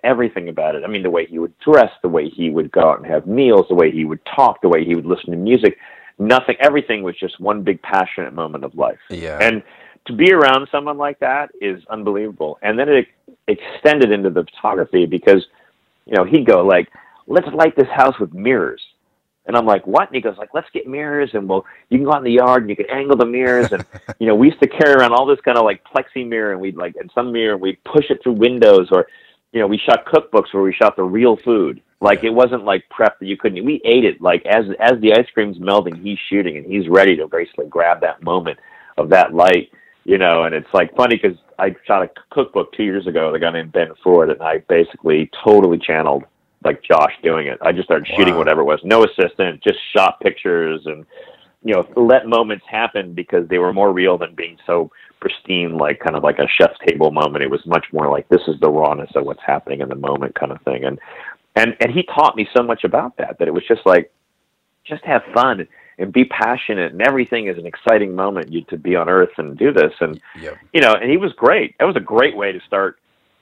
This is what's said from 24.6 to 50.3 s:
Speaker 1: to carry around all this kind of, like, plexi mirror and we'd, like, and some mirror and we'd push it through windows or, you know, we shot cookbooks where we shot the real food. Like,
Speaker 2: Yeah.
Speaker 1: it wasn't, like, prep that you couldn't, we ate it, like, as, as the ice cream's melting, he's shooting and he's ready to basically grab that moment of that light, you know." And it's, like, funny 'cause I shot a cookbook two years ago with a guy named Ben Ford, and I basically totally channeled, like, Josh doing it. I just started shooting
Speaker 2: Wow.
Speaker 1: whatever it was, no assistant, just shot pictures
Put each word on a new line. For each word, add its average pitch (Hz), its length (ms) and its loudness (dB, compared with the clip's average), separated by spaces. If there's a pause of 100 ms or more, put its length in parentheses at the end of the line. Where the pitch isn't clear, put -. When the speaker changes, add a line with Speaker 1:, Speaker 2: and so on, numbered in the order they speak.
Speaker 1:
to 131 60 2
carry 147 260 4
around 123 180 4
all 131 140 2
this 139 180 2
kind 120 140 2
of, 113 60 4
like, 101 200 -2
plexi 131 420 -8
mirror 110 260 -4
and 92 80 -8
we'd, 95 160 -8
like, 87 220 -10
and 90 160 -16
some 123 180 -4
mirror 113 220 0
and 92 80 -6
we'd 95 220 -6
push 147 260 0
it 135 120 -4
through 123 120 -2
windows 107 580 4
or, 90 140 2 (460)
you 117 80 -4
know, 104 60 0
we 104 120 -2
shot - 280 0
cookbooks 113 480 0
where 98 80 0
we 95 100 0
shot 107 240 0
the 95 60 -2
real 110 420 2
food. 98 380 -2 (180)
Like, 101 220 2
Speaker 2:
Yeah. 113 80 -2
Speaker 1:
it 113 40 -4
wasn't, 120 300 2
like, 98 260 -2
prep - 280 0
that 98 80 -14
you 98 100 -6
couldn't, 95 280 -4
we 147 200 -2
ate 120 200 4
it, 85 160 0
like, 87 260 0
as, 110 180 2 (160)
as 117 200 2
the 107 140 4
ice 123 200 4
cream's 104 260 -4
melting, 90 360 0
he's 98 220 -10 (120)
shooting 92 260 -2
and 73 100 -16
he's 92 220 -4
ready 95 280 6
to 78 120 -6
basically - 380 -8
grab 85 360 0
that 85 200 -6
moment 85 360 -4 (400)
of 80 120 0
that 90 240 4
light, 87 360 2 (340)
you 95 140 2
know." 85 260 2
And 80 100 -4
it's, 76 200 -8
like, 87 220 2
funny 120 220 2
'cause 90 180 -2 (220)
I 95 160 -2 (120)
shot 98 160 0
a 90 80 -6 (200)
cookbook - 420 -4
two 110 120 -4
years 95 220 -4
ago 80 240 -2
with 80 60 -4
a 80 80 -4
guy 82 80 0
named 80 200 -8
Ben 82 200 -2 (100)
Ford, 85 280 4
and 76 120 -6
I 80 160 -2 (100)
basically 80 640 0 (140)
totally 98 340 6
channeled, 78 460 -2 (400)
like, 78 180 -2
Josh 76 300 2 (100)
doing 80 240 -2
it. 65 160 -10
I 85 100 0
just 87 140 -4
started 76 220 -2
shooting 90 260 2
Speaker 2:
Wow. 82 60 -2
Speaker 1:
whatever 78 200 2
it 73 40 2
was, 73 200 0
no 113 200 4
assistant, 90 580 -2
just - 160 0 (160)
shot 95 260 2
pictures 82 640 -2